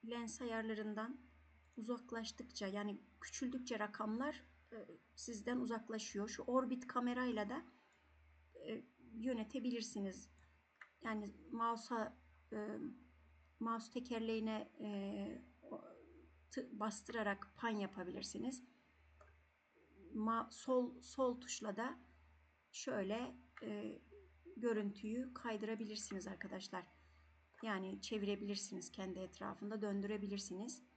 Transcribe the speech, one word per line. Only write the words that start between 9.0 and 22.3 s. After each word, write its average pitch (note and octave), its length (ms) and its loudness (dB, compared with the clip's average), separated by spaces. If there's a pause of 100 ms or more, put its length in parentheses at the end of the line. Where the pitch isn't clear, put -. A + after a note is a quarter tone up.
yönetebilirsiniz. A3 1160 0 (720)
Yani G#3 320 -2 (180)
mouse'a, A#3 640 2 (360)
e, G#3+ 260 -2 (840)
mouse A3+ 320 0
tekerleğine, A3+ 880 2
e, G3+ 640 -2 (200)
o, - 220 -8 (680)
tı-, A#3 300 -2
bastırarak G#3 760 0
pan A#3 140 2
yapabilirsiniz. G3+ 960 -2 (1500)
Ma-, A3+ 360 4
sol, B3+ 500 4
sol B3 400 4
tuşla G#3 360 -2
da B3+ 220 0 (720)